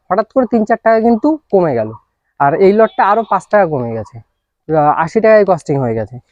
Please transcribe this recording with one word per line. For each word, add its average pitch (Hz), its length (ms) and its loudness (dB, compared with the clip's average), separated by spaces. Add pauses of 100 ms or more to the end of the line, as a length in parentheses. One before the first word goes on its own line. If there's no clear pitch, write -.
(100)
হঠাৎ 208 220 -2
করে 262 180 0
তিন 220 140 0
চার 226 200 -2
টাকা 226 160 2
কিন্তু 233 380 0 (140)
কমে 170 220 0
গেল, 110 180 -4 (460)
আর 143 160 0
এই 196 180 2
লটটা 220 320 0
আরও 208 260 0
পাঁচ 190 200 -2
টাকা 202 160 2
কমে 127 260 -6
গেছে, 113 260 -10 (560)
আহ, - 20 2
আশি 156 440 0
টাকায় 214 280 4
কস্টিং 160 280 -2
হয়ে 123 180 -4
গেছে। 113 240 -8 (140)